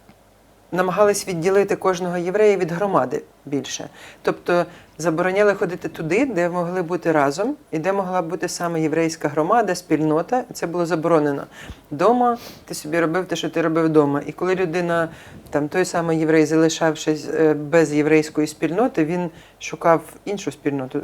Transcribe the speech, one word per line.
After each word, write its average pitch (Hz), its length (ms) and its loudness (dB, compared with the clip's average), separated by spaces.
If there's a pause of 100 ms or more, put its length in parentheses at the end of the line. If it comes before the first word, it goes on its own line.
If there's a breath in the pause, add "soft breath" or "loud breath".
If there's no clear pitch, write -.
(720)
намагались 190 560 2
відділити 190 480 0
кожного 180 400 -2
єврея 185 400 2
від 175 160 -2
громади 165 500 0 (220)
більше. 139 440 -6 (340 loud breath)
Тобто 175 420 0 (340 loud breath)
забороняли 185 560 2
ходити 180 340 -4
туди, 190 380 0
де 175 220 0
могли 180 340 -2
бути 170 300 -2
разом, 156 420 0 (160)
і 156 80 -4
де 170 140 -2
могла 185 300 -2
бути 170 260 -6
саме 170 320 -4
єврейська 160 480 0
громада, 180 460 2
спільнота. 160 800 0
Це - 140 -6
було 170 200 -2
заборонено. 156 560 0 (480 loud breath)
Дома 233 480 2 (260 loud breath)
ти 185 100 -12
собі 156 260 -4
робив 170 260 0
те, 170 100 -6
що 165 140 -6
ти 165 120 -2
робив 165 220 0
вдома. 147 420 2
І 151 60 -8
коли 185 220 -2
людина, 170 540 -2 (420 loud breath)
там, 147 180 -2
той 185 160 0
самий 165 340 0
єврей, 160 280 4
залишавшись, 156 880 0
е, 156 200 4
без 147 380 2
єврейської 151 540 2
спільноти, 170 580 0
він 175 260 -2 (280 loud breath)
шукав 160 420 0 (240)
іншу 190 280 -6
спільноту, 139 520 -4